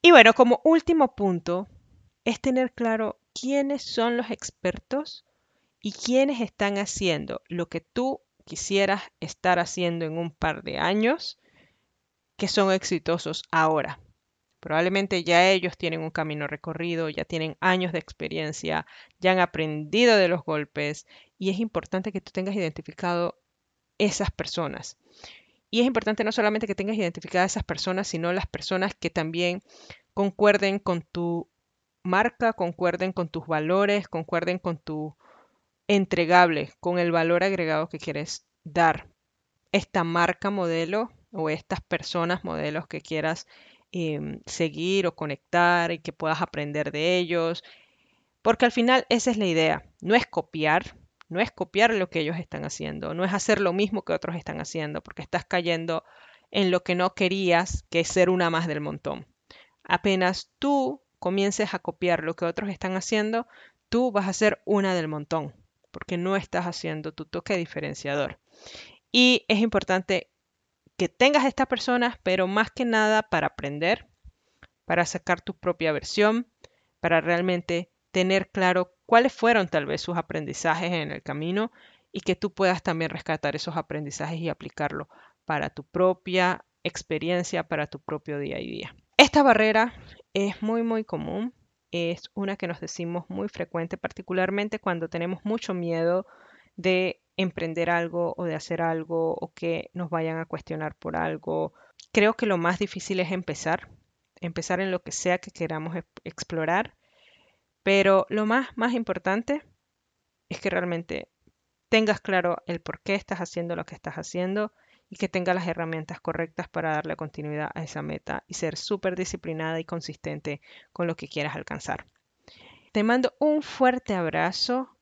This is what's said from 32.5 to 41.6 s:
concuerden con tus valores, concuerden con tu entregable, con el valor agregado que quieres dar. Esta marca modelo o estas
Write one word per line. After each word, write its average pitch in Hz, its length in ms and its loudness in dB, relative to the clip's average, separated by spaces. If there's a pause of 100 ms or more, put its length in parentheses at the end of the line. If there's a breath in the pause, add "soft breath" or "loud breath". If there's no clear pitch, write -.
concuerden 180 600 -2
con 175 160 -2
tus 156 180 -8
valores, 180 640 2
concuerden 170 500 -2
con 170 200 -4
tu 156 380 -8 (680 soft breath)
entregable, 175 960 4
con 175 180 0
el 175 140 2
valor 170 320 2
agregado 165 440 0
que 156 100 -10
quieres 147 480 -8 (180)
dar. 160 440 2 (640)
Esta 196 320 0
marca 170 460 2
modelo 185 600 -2 (200)
o 160 200 -2
estas 160 300 -6